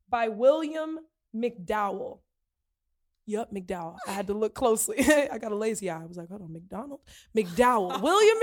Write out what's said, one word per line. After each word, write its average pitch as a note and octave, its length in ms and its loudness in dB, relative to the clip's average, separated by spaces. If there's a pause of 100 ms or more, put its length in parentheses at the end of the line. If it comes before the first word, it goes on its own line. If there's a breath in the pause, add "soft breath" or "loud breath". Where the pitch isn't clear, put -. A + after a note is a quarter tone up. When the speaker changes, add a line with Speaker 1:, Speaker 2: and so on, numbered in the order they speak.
Speaker 1:
by A#3 180 0
William D#4 720 2 (340)
McDowell. G#3 840 -4 (1040)
Yup, G#3 280 -6
McDowell. F3+ 420 -8 (140)
I - 20 -6
had G3 160 -6
to G3+ 60 -4
look G#3+ 220 -2
closely. A#3 440 0
<laughs> C#4+ 320 4
I A3+ 60 -8
got A3 160 -8
a - 20 -6
lazy G#3+ 340 -4
eye. D#3+ 120 -8
I E3 40 -14
was F3 120 -14
like, E3+ 100 -14
"Hold G3+ 140 -16
on, E3 100 -16
McDonald? F#3+ 480 -14 (340 soft breath)
McDowell." G#3 680 2
Speaker 2:
<laughs> - 0 -
Speaker 1:
William G#4 420 6